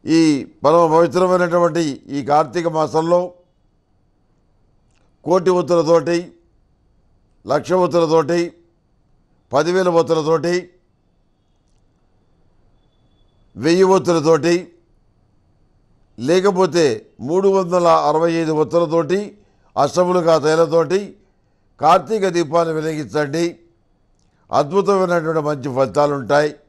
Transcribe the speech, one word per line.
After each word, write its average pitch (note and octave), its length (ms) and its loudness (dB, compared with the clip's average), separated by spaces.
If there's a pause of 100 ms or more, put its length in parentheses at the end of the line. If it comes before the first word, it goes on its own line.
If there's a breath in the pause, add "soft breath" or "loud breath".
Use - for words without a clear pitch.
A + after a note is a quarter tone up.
(180)
ఈ - 20 4 (440)
పరమ E3 200 4 (120)
పవిత్రమైనటువంటి F3 880 2 (320)
ఈ C#3+ 40 -4 (100)
కార్తీక D#3 380 0 (100)
మాసంలో D#3+ 440 0 (2000)
కోటి F3 340 2
ఒత్తులతోటి, E3+ 580 2 (1300)
లక్ష D3 260 -4 (140)
ఒత్తులతోటి, E3 540 0 (1120)
పదివేల F3 380 0 (100)
ఒత్తులతోటి, D#3+ 540 0 (3000)
వెయ్యి E3+ 300 2 (100)
ఒత్తులతోటి, E3 600 2 (1600)
లేకపోతే F3 680 0 (420)
మూడు F#3+ 280 0
వందల F3 320 0 (220)
అరవై D#3+ 220 0 (100)
ఐదు D#3+ 200 -2
ఒత్తులతోటి, E3 580 0 (640)
అష్టములుగా E3+ 520 2 (100)
తైలతోటి D#3+ 540 2 (840)
కార్తీక F3+ 420 0 (140)
దీపాన్ని E3 400 -2
వెలిగించండి. D3+ 680 -4 (1040)
అద్భుతమైనటువంటి E3 1000 -2
మంచి C#3+ 260 -6
ఫలితాలు C#3 440 0
ఉంటాయి. C#3+ 320 0 (160)